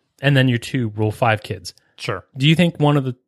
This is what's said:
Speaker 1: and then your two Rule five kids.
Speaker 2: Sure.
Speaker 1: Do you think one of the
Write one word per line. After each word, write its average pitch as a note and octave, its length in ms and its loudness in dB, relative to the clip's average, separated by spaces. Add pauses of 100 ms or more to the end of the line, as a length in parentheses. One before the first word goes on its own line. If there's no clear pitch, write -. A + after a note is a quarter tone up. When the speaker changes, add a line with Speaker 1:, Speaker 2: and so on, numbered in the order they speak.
(220)
Speaker 1:
and C#3 140 2
then C3 140 4
your A#2+ 80 0
two A#2 320 -4
Rule G#2+ 240 -2
five A2 300 0
kids. - 300 -12 (240)
Speaker 2:
Sure. F#2+ 280 -8 (100)
Speaker 1:
Do C3 100 -2
you D#3+ 100 6
think E3+ 220 2
one D3 200 2
of C3+ 80 -2
the B2+ 100 -6 (120)